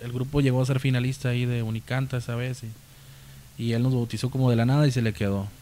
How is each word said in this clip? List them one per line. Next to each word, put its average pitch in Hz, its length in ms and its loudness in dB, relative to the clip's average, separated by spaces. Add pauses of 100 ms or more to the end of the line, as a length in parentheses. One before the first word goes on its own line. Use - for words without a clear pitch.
el 120 100 -8
grupo 131 280 -2
llegó 127 220 4
a 127 40 2
ser 131 140 2
finalista 127 480 0
ahí 123 160 0
de 120 180 0
Unicanta 123 540 -4
esa 120 180 -4
vez 123 280 -6
y, - 1000 -16
y 117 100 0
él 117 100 2
nos 131 120 4
bautizó 120 360 -2
como 131 200 2
De 120 60 4
la 113 80 4
Nada 139 220 4
y 135 40 4
se 120 120 0
le 110 100 0
quedó. 98 340 -2 (160)